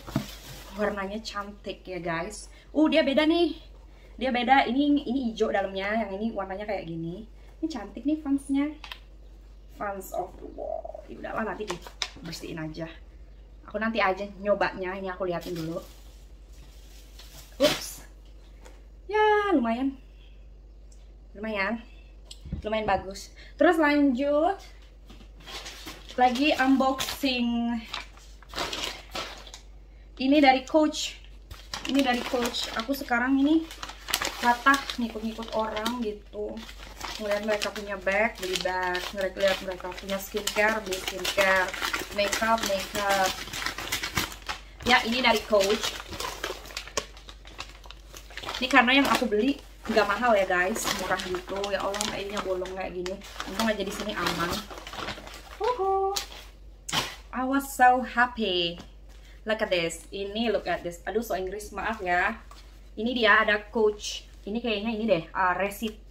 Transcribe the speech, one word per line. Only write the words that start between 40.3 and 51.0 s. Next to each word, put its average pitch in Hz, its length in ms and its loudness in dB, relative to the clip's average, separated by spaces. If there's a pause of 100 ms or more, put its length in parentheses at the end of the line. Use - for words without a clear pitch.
beli 185 160 -4
skincare. 185 680 2 (480)
Makeup, 220 480 2
makeup. 196 640 2 (1600)
Ya, 247 160 6
ini 233 160 0
dari 226 240 4
Coach. 208 480 2 (2750)
Ini 254 160 -2
karena 254 240 8
yang 277 160 6
aku 233 160 2
beli 214 320 2 (240)
nggak 214 240 4
mahal 220 240 4
ya 190 160 4
guys, 190 320 2 (160)
murah 196 320 0